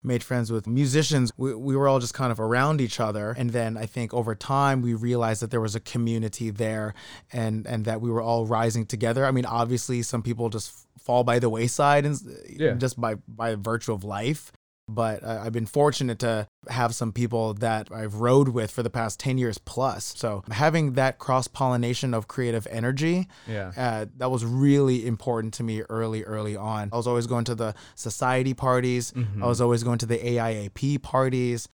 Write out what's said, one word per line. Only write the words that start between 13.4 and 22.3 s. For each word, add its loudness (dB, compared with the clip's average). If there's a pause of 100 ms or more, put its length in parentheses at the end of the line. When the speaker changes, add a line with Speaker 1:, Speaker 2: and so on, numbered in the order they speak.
Speaker 1:
virtue -2
of -6
life. -4 (340)
But, -2
uh, -6
I've -6
been 0
fortunate 2
to -2 (220)
have 0
some -2
people -2
that -2
I've -8
rode 6
with 0
for -6
the 0
past -4
ten 0
years 0
plus. -4
So -4
having 2
that 2
cross-pollination 0
of -2
creative -2